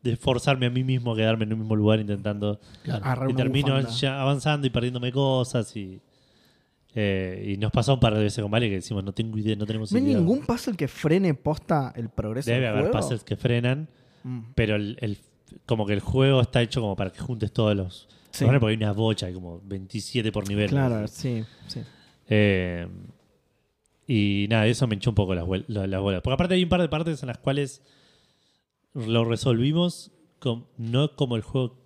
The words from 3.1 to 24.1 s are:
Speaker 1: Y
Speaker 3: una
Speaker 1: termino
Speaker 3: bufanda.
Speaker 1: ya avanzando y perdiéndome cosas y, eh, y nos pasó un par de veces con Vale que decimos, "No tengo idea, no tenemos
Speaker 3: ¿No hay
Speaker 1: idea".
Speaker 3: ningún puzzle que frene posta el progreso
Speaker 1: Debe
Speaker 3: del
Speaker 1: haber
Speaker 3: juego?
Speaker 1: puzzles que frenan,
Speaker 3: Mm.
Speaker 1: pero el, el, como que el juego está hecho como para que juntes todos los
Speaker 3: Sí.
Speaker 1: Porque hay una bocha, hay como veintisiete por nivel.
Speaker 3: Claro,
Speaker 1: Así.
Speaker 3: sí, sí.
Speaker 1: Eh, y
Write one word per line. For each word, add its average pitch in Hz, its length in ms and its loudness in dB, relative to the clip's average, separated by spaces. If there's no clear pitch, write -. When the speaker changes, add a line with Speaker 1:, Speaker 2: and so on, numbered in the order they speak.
Speaker 1:
Y - 20 -2
Speaker 3:
una 131 100 0
Speaker 1:
termino 139 320 2
Speaker 3:
bufanda. 135 160 0
Speaker 1:
ya 135 300 -2
avanzando 139 460 0
y 127 40 2
perdiéndome 123 420 -2
cosas 131 640 0
y, 95 220 -12
eh, 98 600 -2
y - 20 -4
nos 107 160 -2
pasó 127 220 4
un 123 60 0
par 117 140 6
de 107 80 4
veces 104 200 0
con 101 80 -2
Vale 113 180 2
que 98 80 0
decimos, 98 260 -4
"No 98 120 -6
tengo 113 240 -4
idea, 107 180 0
no 104 80 -4
tenemos 110 280 -4
Speaker 3:
¿No 220 60 2
hay 269 60 2
Speaker 1:
idea". 277 140 4
Speaker 3:
ningún 196 220 4
puzzle 233 360 -4
que 151 120 -2
frene 170 460 2
posta 147 600 -2
el 113 140 -8
progreso 113 400 -4
Speaker 1:
Debe 123 160 4
Speaker 3:
del 110 40 0
Speaker 1:
haber 104 200 2
Speaker 3:
juego? - 100 2
Speaker 1:
puzzles 120 240 -2
que 101 120 -4
frenan, 123 520 0
Speaker 3:
Mm. 127 160 -8
Speaker 1:
pero 107 220 2
el, 104 240 -4
el, 104 180 -4
como 110 200 0
que 104 80 2
el 101 60 0
juego 135 420 4
está 120 180 2
hecho 117 220 0
como 101 140 -2
para 95 140 -4
que - 100 -18
juntes 107 320 -4
todos 107 220 2
los 92 340 -6
Speaker 3:
Sí. - 120 2
Speaker 1:
Porque 123 220 6
hay 110 80 2
una 107 160 0
bocha, 107 340 0
hay 90 80 -8
como 87 280 -12
veintisiete 98 680 -4
por 98 160 -4
nivel. 101 220 2
Speaker 3:
Claro, 135 240 2
Speaker 1:
Así. 113 380 -6
Speaker 3:
sí, - 20 -8
sí. - 140 -12
Speaker 1:
Eh, 92 560 2
y 101 420 2